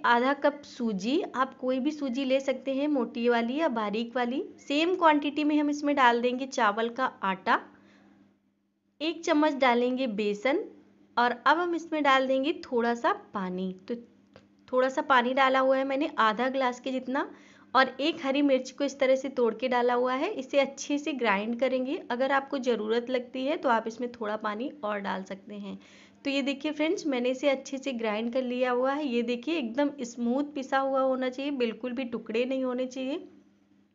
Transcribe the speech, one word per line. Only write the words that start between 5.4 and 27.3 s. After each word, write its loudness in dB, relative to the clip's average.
में 2
हम 2
इसमें 0
डाल 6
देंगे -2
चावल 0
का -4
आटा, 0
एक -4
चम्मच 4
डालेंगे 2
बेसन 0
और 2
अब 6
हम 0
इसमें -2
डाल 4
देंगे 2
थोड़ा 0
सा 2
पानी। -4
तो -6
थोड़ा 4
सा -2
पानी 4
डाला 4
हुआ 4
है 2
मैंने 0
आधा 2
ग्लास 0
के -6
जितना -2
और 4
एक -2
हरी 0
मिर्च 2
को -4
इस -4
तरह 4
से -4
तोड़ 2
के -4
डाला 2
हुआ 0
है। -2
इसे 0
अच्छे -2
से -4
ग्राइंड 0
करेंगे, -2
अगर 0
आपको 0
ज़रूरत 0
लगती -4
है 0
तो -2
आप 2
इसमें -6
थोड़ा -6
पानी -6
और -4
डाल -4
सकते -14
हैं। -12
तो -2
ये 2
देखिए -2
फ्रेंड्स, 0
मैंने 0